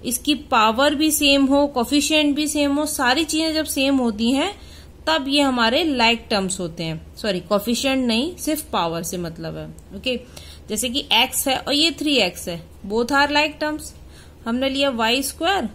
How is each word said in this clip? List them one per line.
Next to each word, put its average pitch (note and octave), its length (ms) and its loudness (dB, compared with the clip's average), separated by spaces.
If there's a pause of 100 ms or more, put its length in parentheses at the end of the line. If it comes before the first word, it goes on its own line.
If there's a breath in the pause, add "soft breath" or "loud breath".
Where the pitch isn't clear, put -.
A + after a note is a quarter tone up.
इसकी C#4+ 300 0
power A#3+ 600 2
भी D#4 160 2
same C#4 340 4
हो, C#4 220 4
coefficient C#4+ 680 2
भी D4+ 120 0
same C#4+ 280 0
हो, D4+ 100 0
सारी D4 380 2
चीजें D#4 300 -2
जब D#4 120 0
same C#4 320 0
होती A#3 340 0
हैं D#4 240 0 (520 loud breath)
तब D#4 200 0
ये C#4+ 140 2
हमारे B3+ 440 2
like A#3 520 2
terms F#3+ 220 -2
होते E3+ 240 -6
हैं। D#3+ 320 -8
Sorry, G3 240 -2
coefficient A#3+ 680 0
नहीं, B3+ 280 0
सिर्फ D4+ 360 -4
power E3+ 320 -2
से F3 140 -6
मतलब E3 400 -8
है। D#3 100 -12 (300)
ओके, A#3+ 220 -4 (500 loud breath)
जैसे A#3 200 -4
कि A#3+ 240 -4
एक्स B3 340 2
है C4 100 0
और - 160 -2
ये D#4 180 2
थ्री D4 240 -2
एक्स F3+ 340 -2
है, E3 140 -10 (240)
both A#3 240 -2
are C#4+ 200 2
like D4+ 300 0
terms। D4+ 220 -4 (600 loud breath)
हमने B3+ 240 -2
लिया C#4 200 0
वाई A#3 340 0
स्क्वायर E4 520 -2